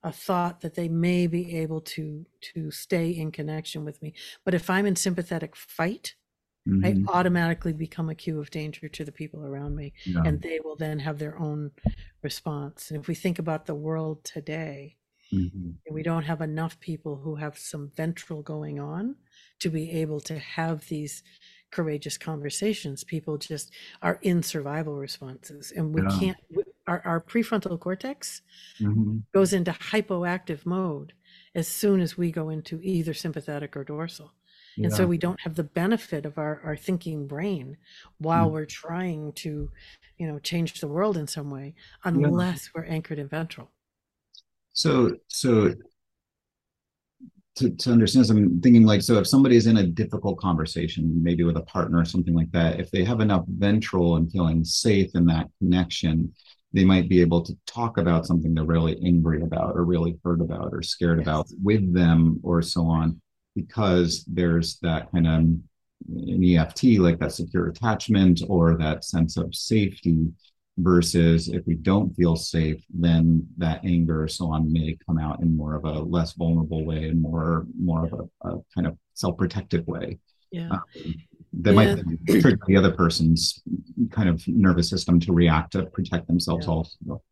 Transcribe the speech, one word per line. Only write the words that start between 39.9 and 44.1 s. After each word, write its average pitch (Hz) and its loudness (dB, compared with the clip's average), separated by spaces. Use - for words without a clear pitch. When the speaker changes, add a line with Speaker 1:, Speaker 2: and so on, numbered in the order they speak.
Speaker 1:
you 170 -8
know, 156 -8
change 170 -4
the 165 -8
world 180 -2
in 151 -6
some 143 -10
way, 139 -14
Speaker 2:
Yeah. 180 -2
Speaker 1:
unless 165 0
we're 160 -10
anchored 160 -6
in 143 -8
ventral. 160 -10